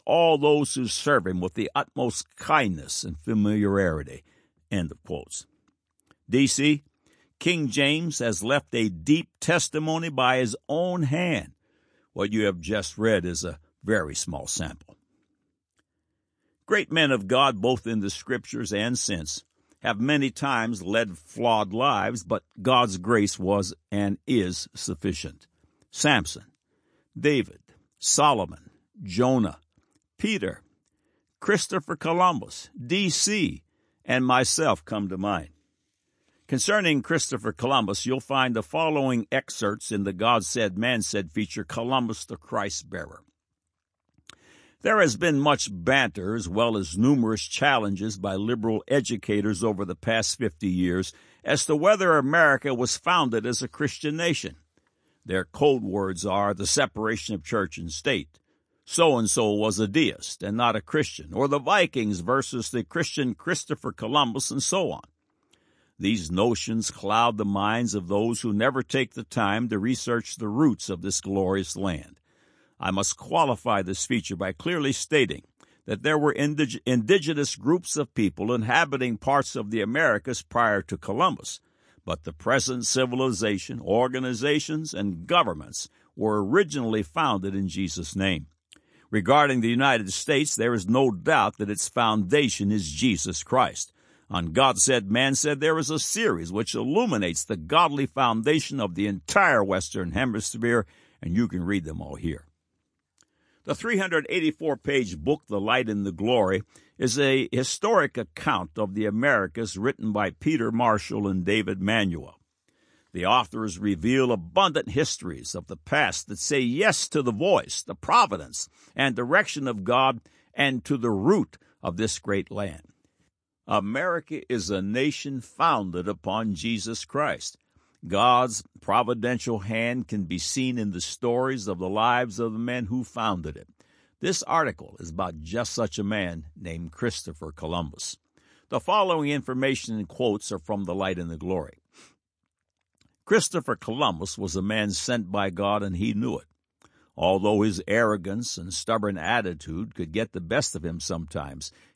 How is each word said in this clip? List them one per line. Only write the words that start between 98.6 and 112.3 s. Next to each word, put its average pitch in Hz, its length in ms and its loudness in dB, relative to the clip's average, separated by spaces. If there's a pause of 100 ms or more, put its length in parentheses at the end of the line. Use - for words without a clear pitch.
of 98 160 -2
the 98 100 0
entire 113 580 4
Western 95 480 -2
Hemisphere, 113 760 0 (340)
and 85 140 -4
you 117 120 2
can 90 160 -4
read 95 220 -2
them 78 160 -8
all 71 140 -12
here. - 300 -6 (1200)
The 143 100 -4
three 226 220 -2
hundred 170 320 0
eighty-four 156 480 0
page 127 400 -2
book, 131 300 -2
The 104 120 -4
Light 117 300 2
and 101 160 -2
the 98 60 -4
Glory, 101 520 2 (340)
is 127 220 0
a 135 320 2
historic 151 640 0
account 104 600 -2
of 101 160 -2
the 107 120 0
Americas 107 720 0
written 110 340 -2
by 101 200 0
Peter 117 400 0
Marshall 107 560 2
and 92 180 0
David 98 360 0
Manuel. 95 580 0 (720)